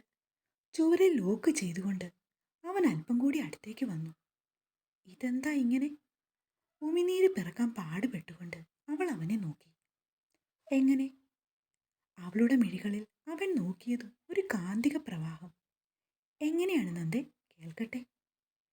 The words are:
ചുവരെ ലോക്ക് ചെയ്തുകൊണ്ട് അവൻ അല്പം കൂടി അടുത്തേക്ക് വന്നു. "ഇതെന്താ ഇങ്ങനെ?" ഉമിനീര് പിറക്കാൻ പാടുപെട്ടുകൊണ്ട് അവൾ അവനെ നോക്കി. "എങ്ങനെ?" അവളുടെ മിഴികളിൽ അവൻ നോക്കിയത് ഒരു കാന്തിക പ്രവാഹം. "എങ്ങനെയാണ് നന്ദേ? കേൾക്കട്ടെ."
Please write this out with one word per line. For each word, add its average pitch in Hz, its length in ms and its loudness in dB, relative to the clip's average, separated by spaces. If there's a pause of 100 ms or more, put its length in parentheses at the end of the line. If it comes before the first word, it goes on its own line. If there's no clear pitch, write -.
(760)
ചുവരെ 349 340 6
ലോക്ക് 220 420 2
ചെയ്തുകൊണ്ട് 185 560 -2 (580)
അവൻ 381 220 0
അല്പം 165 320 0
കൂടി 277 200 2
അടുത്തേക്ക് 220 460 -8
വന്നു. 160 280 -6 (920)
"ഇതെന്താ 254 460 -2
ഇങ്ങനെ?" 262 360 2 (920)
ഉമിനീര് 359 460 4
പിറക്കാൻ 233 420 0
പാടുപെട്ടുകൊണ്ട് 170 920 -6 (280)
അവൾ 302 220 -2
അവനെ 180 260 -2
നോക്കി. 165 340 -8 (1000)
"എങ്ങനെ?" 269 400 4 (1080)
അവളുടെ 214 380 4
മിഴികളിൽ 208 480 0 (240)
അവൻ 339 260 -4
നോക്കിയത് 233 520 -4 (220)
ഒരു 359 120 0
കാന്തിക 233 560 -2
പ്രവാഹം. 165 540 -8 (920)
"എങ്ങനെയാണ് 320 500 0
നന്ദേ? 170 320 -2 (240)
കേൾക്കട്ടെ." 190 540 -10 (720)